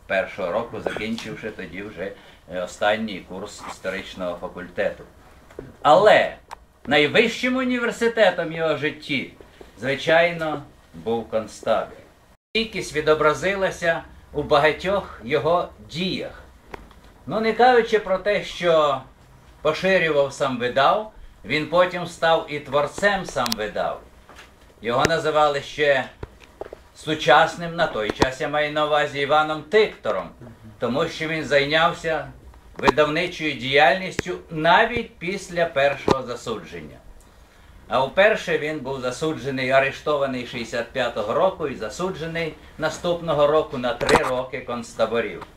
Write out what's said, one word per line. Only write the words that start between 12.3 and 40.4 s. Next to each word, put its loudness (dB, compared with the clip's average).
Стійкість -4
відобразилася 2
у -2
багатьох 0
його 0
діях. -6
Ну, -2
не 2
кажучи 6
про -2
те, 0
що 2
поширював 2
сам -2
видав, 2
він -2
потім 2
став 0
і -6
творцем 0
сам -4
видав. -4
Його 0
називали 2
ще 0
сучасним, 2
на 0
той -4
час, -2
я -4
маю -2
на 0
увазі, 0
Іваном 0
Тиктором, 0
тому -2
що -6
він -4
зайнявся 0
видавничою 2
діяльністю 2
навіть 2
після -4
першого 0
засудження. -10
А 0
вперше 2
він -6
був -8
засуджений, -4
арештований 0